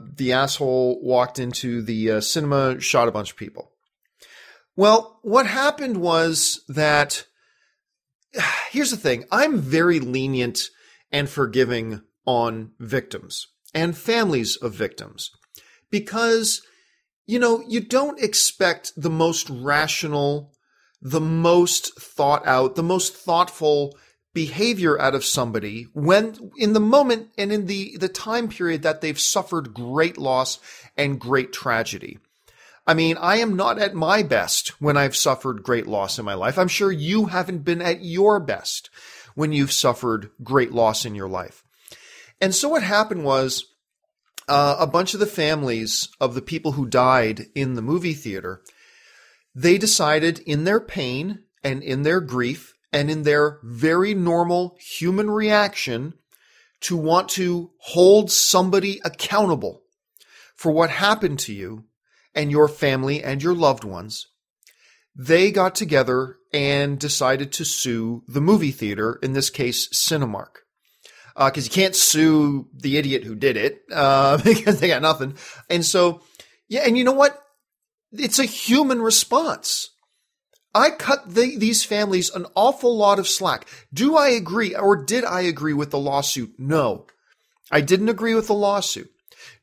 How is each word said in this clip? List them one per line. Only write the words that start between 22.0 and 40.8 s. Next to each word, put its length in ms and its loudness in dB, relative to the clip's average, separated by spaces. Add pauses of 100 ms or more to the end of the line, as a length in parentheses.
out, 280 2
the 60 -4
most 320 -2
thoughtful 840 0 (360)
behavior 640 0
out 180 0
of 100 -4
somebody 640 -4
when, 680 0
in 140 0
the 80 4
moment 480 4 (100)
and 140 -4
in 140 -2
the, 340 -8
the 80 -2
time 400 -4
period 360 -4
that 180 -2
they've 180 -6
suffered 540 -4
great 440 -2
loss 420 -2 (360)
and 240 -2
great 320 0
tragedy. 680 -6 (680)
I 80 4
mean, 240 2
I 180 2
am 180 0
not 220 0
at 160 -2
my 300 0
best 460 -2 (120)
when 160 2
I've 180 0
suffered 460 -2
great 240 -2
loss 320 -4
in 80 -10
my 80 -6
life. 240 -4
I'm 100 2
sure 240 0
you 360 0
haven't 320 -4
been 200 -2
at 240 -4
your 360 2
best 500 -8 (460)
when 160 -2
you've 200 0
suffered 600 -2 (120)
great 280 2
loss 340 2